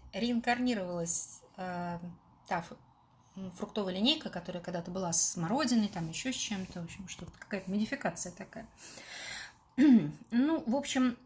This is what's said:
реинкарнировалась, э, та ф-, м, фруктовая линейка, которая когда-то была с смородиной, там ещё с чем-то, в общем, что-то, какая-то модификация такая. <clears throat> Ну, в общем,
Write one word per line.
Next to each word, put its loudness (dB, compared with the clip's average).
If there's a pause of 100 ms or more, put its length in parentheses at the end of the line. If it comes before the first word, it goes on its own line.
(120)
реинкарнировалась, 0 (160)
э, -4 (500)
та -2
ф-, -10 (640)
м, -10
фруктовая -4
линейка, 2
которая -6
когда-то -6
была -2
с 2
смородиной, 2
там -4
ещё -4
с -6
чем-то, -6
в -8
общем, -12
что-то, -12
какая-то -8
модификация -2
такая. -14 (1120)
<clears throat> 8
Ну, 4
в 2
общем, 2